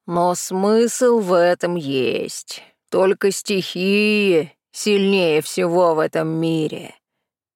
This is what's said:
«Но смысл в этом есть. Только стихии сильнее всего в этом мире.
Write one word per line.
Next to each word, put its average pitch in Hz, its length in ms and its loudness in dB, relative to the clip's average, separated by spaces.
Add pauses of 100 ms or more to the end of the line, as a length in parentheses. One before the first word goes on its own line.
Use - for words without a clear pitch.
«Но 175 280 0
смысл 220 840 2
в 185 180 -2
этом 175 380 2
есть. 135 880 -4 (280)
Только 190 400 0
стихии 196 1200 0 (180)
сильнее 196 680 2
всего 175 520 0
в 156 40 -2
этом 160 300 -2
мире. 160 640 -4 (600)